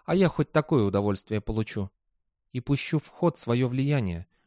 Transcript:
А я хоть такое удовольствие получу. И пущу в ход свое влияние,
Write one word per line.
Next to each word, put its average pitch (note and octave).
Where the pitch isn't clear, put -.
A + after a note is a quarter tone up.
А D#3+
я F#3
хоть -
такое D3
удовольствие G2+
получу. A2
И B2+
пущу C#3+
в -
ход -
свое A#2+
влияние, B2